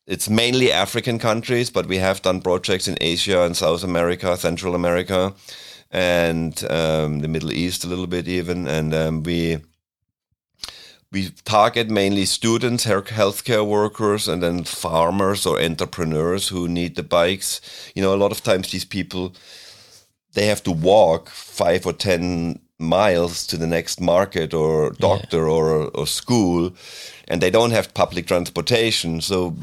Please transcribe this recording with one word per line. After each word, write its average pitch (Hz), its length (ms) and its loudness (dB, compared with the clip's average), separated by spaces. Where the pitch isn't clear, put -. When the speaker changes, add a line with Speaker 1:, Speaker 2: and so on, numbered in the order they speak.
Speaker 1:
it's 92 180 -4
mainly 120 440 4
African 110 460 0
countries, 117 520 0
but 90 160 -2
we 92 120 -2
have 95 240 0
done 92 200 0
projects 92 460 0
in 87 120 -4
Asia 87 440 2
and 85 120 -2
South 85 280 0
America, 90 520 0
Central 87 380 -2
America, 90 580 0
and, 85 800 0
um, 78 500 0
the 76 80 -4
Middle 78 240 -4
East 87 320 -4
a 87 40 -8
little 90 200 -4
bit 87 200 -4
even. 90 380 -4
And, 78 280 -2
um, 80 280 -2
we, 85 360 -2
we 95 180 -4
target 110 460 2
mainly 98 360 2
students, 117 580 0
her-, 101 180 2
healthcare 107 640 0
workers, 104 600 0
and 85 140 -2
then 87 220 0
farmers 92 840 0
or 85 160 2
entrepreneurs 85 840 -2
who 87 200 -4
need 87 280 -4
the 90 60 -4
bikes. 87 580 0
You 98 80 -2
know, 95 120 2
a 98 80 2
lot 101 100 2
of - 100 -8
times 95 280 0
these 92 140 -6
people, 92 480 -6
they 104 120 2
have 104 180 0
to 95 80 0
walk 85 580 6
five 90 560 0
or 87 60 0
ten 85 680 -2
miles 87 680 2
to 87 120 -6
the 82 80 -2
next 85 340 -2
market 87 540 0
or 78 320 2
Speaker 2:
Yeah. - 220 0
Speaker 1:
doctor 87 400 0
or, 78 460 2
or 71 120 -4
school, 90 640 0
and 85 140 -2
they 90 80 2
don't 117 220 4
have 104 220 0
public 87 320 0
transportation. 87 960 0
So 90 420 -2